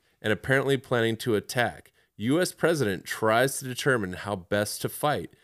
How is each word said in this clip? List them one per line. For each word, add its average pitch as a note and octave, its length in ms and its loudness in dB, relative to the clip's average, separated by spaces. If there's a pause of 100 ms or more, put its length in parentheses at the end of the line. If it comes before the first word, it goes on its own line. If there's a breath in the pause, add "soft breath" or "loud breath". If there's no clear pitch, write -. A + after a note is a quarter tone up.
(220)
and G#2+ 120 0
apparently C3+ 440 2
planning A#2 400 0
to A#2 180 0
attack. G2+ 560 -2 (260)
U C3 240 2
S F3 120 -2
president C#3 500 0
tries A#2 560 2
to C3+ 60 -12
determine A#2+ 480 0
how G2+ 240 -6
best G#2 440 -2
to B2 80 -4
fight B2+ 420 -4 (120 soft breath)